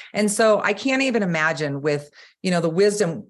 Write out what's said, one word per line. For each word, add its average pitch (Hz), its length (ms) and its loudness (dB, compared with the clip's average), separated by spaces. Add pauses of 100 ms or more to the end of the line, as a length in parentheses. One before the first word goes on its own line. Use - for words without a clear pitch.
(120)
And 208 180 0
so 214 300 4
I 208 120 0
can't 262 280 -2
even 240 220 0
imagine 156 580 -2
with, 147 300 -2 (320)
you 190 80 0
know, 175 100 0
the 165 80 0
wisdom 202 600 0